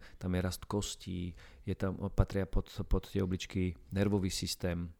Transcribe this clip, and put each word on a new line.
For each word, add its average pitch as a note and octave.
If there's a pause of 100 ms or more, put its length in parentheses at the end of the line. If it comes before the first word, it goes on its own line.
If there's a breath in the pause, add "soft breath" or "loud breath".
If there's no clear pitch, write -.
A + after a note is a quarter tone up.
(140 soft breath)
tam F#2
je F2+
rast F2+
kostí, F2+ (260 soft breath)
je G2
tam, F#2+ (100)
patria F#2+
pod, - (120)
pod -
tie -
obličky F#2 (160)
nervový G2
systém, F2 (120)